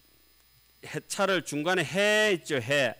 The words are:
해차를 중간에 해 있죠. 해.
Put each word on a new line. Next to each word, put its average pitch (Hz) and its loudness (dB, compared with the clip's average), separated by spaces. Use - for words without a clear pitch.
해차를 185 -2
중간에 160 -2
해 208 2
있죠. 156 -4
해. 127 0